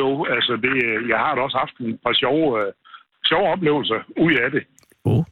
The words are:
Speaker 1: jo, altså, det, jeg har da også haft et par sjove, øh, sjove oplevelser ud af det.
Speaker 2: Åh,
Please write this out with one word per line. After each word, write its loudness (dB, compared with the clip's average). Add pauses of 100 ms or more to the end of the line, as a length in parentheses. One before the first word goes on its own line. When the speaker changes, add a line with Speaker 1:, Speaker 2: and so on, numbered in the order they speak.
Speaker 1:
jo, 0 (100)
altså, 0 (120)
det, 0 (360)
jeg 0
har -2
da 0
også -4
haft -4 (140)
et -6
par 0
sjove, 2
øh, -4 (520)
sjove 2
oplevelser 0 (260)
ud 4
af 0
det. -2 (420)
Speaker 2:
Åh, 4